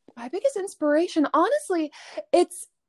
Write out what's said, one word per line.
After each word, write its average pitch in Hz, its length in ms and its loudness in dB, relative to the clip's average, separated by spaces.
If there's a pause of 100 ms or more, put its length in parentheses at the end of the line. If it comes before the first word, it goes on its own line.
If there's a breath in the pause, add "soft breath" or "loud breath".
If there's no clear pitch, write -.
(160)
My 240 120 -12
biggest 480 280 -4
inspiration? 320 760 0
Honestly, 349 600 0 (400 loud breath)
it's, - 340 2 (220)